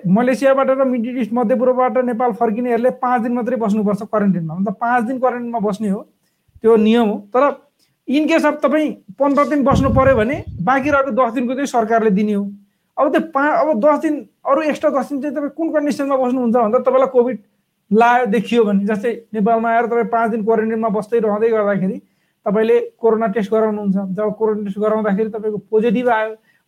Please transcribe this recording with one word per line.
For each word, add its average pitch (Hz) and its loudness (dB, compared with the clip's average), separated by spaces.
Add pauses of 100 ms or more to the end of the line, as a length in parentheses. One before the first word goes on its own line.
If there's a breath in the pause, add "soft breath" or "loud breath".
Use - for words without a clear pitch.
मलेसियाबाट 262 2
र 269 0
मिडल 247 -2
इस्ट, 220 -4
मध्यपूर्वबाट 247 0
नेपाल 247 0
फर्किनेहरूले 233 0
पाँच 247 -2
दिन 240 -4
मात्रै 240 -2
बस्नुपर्छ 208 -2
क्वारेन्टाइनमा। 180 -2
मतलब 196 -4
पाँच 240 0
दिन 254 -4
क्वारेन्टाइनमा 240 -2
बस्ने 208 -2
हो, 208 -6 (520)
त्यो 226 6
नियम 220 4
हो। 202 -2
तर - -2 (440)
in 302 2
case 320 2
of 294 0
तपाईँ 294 0
पन्ध्र 285 0
दिन 294 0
बस्नु 269 2
पर्यो 262 4
भने 240 -2 (160)
बाँकी 262 0
रहेको 277 0
दस 233 0
दिनको 247 -2
चाहिँ 277 -4
सरकारले 226 0
दिने 208 0
हो। 202 -4 (480)
अब 277 2
त्यो 330 2
पा-, 285 -2
अब 302 0
दस 277 4
दिन, 294 -4 (160)
अरू 277 2
एक्स्ट्रा 311 -2
दस 285 -2
दिन 277 -6
चाहिँ 285 -6
तपाईँ 285 -4
कुन 320 -4
कन्डिसनमा 285 -2
बस्नुहुन्छ 247 0
भन्दा 240 2
तपाईँलाई 262 2
कोभिड 247 0 (540)
लायो, 240 4
देखियो 233 0
भने, 202 0
जस्तै 214 -4 (120)
नेपालमा 226 0
आएर 233 2
तपाईँ 233 0
पाँच 226 0
दिन 226 -4
क्वारेन्टाइनमा 220 0
बस्दै 214 -2
रहँदै 214 0
गर्दाखेरि 202 0 (460)
तपाईँले 226 2
कोरोना 226 0
टेस्ट 202 -4
गराउनुहुन्छ। 208 0
जब 196 -4
कोरोना 214 -2
टेस्ट 202 -8
गराउँदाखेरि 214 0
तपाईँको 214 -6
पोजिटिभ 226 0
आयो 220 0 (320)